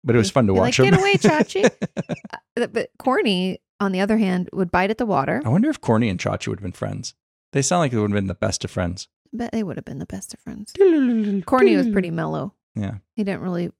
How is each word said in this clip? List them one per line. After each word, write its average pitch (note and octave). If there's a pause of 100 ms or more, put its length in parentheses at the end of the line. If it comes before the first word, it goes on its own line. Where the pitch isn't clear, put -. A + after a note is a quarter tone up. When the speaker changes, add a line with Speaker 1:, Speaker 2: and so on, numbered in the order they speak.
Speaker 1:
but A#2+
it -
was G2+
fun A#2+
to F#2+
Speaker 2:
You're F#2
Speaker 1:
watch C3
Speaker 2:
like, C3
Speaker 1:
him. -
Speaker 2:
"Get F#4+
away, G4+
Chachi." D#4
Speaker 1:
<laughs> - (720)
Speaker 2:
Uh, A#3+
but -
Corny, G3+ (200)
on G3
the F#3
other G#3
hand, F#3
would F#3
bite F#3+
at A3
the A#3+
water. F3
Speaker 1:
I A2
wonder G#3
if -
Corny A2+
and F2+
Chachi -
would G#2+
have G2
been F#2
friends. G#2 (360)
They C#3
sound F3+
like C#3+
they A#2+
would G#2
have G2+
been G2
the F#2
best -
of -
friends. F2+ (260)
Speaker 2:
Bet E4
they A3
would F3
have -
been C#3
the D#3
best -
of -
friends. G#3+
Speaker 1:
Doo-doo-doo-doo-doo. A#3+
Speaker 2:
Corny D#4
was B3+
pretty F#3
mellow. D#3 (220)
Speaker 1:
Yeah. G#2 (180)
Speaker 2:
He G#3+
didn't G3
really F3